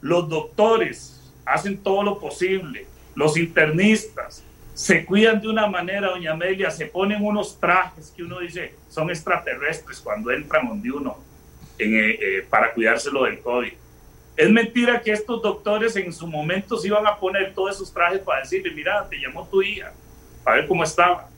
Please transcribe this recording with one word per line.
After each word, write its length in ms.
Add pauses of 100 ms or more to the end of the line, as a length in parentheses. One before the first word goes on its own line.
Los 280
doctores 1000 (140)
hacen 340
todo 240
lo 160
posible, 720 (260)
los 220
internistas 1040 (320)
se 300
cuidan 360
de 80
una 200
manera, 400
doña 240
Amelia, 400
se 140
ponen 380
unos 360
trajes 560
que 80
uno 160
dice 340 (140)
son 220
extraterrestres 920
cuando 320
entran 340
donde 240
uno 280 (600)
en, 160
eh, 260
eh, 300
para 220
cuidárselo 520
del 140
covid. 360 (600)
Es 120
mentira 540
que 80
estos 320
doctores 540
en 180
su 120
momento 520
se 80
iban 200
a 120
poner 340
todos 220
esos 180
trajes 280
para 200
decirle, 300
"Mira, 400
te 80
llamó 300
tu 120
hija, 320 (500)
para 160
ver 100
cómo 140
estaba. 560